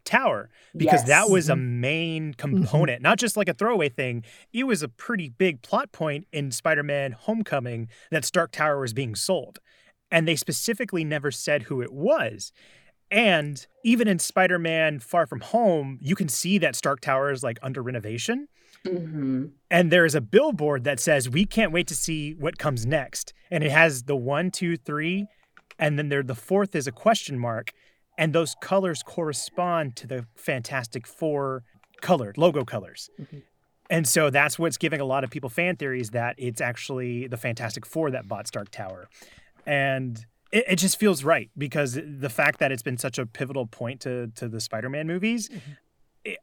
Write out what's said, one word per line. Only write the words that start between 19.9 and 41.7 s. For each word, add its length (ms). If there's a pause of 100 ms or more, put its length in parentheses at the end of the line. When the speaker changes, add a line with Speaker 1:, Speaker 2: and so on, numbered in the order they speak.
Speaker 1:
there 140
is 100
a 60
billboard 640
that 160
says, 280
"We 160
can't 280
wait 160
to 80
see 380
what 220
comes 300
next." 460 (180)
And 140
it 80
has 320
the 100
one, 380
two, 240
three, 500 (500)
and 220
then 100
there, 140
the 140
fourth 400
is 100
a 60
question 440
mark. 360 (440)
And 160
those 300
colors 400
correspond 960
to 100
the 200 (100)
Fantastic 680
Four 600 (360)
color, 360
logo 280
colors. 460 (100)
Speaker 3:
Mm-hmm. 180 (520)
Speaker 1:
And 160
so 240
that's 260
what's 220
giving 220
a 40
lot 200
of 60
people 200
fan 260
theories 340
that 280
it's 220
actually 640
the 100
Fantastic 500
Four 260
that 160
bought 180
Stark 240
Tower. 380 (580)
And 580 (280)
it, 160
it 80
just 240
feels 240
right, 340
because 360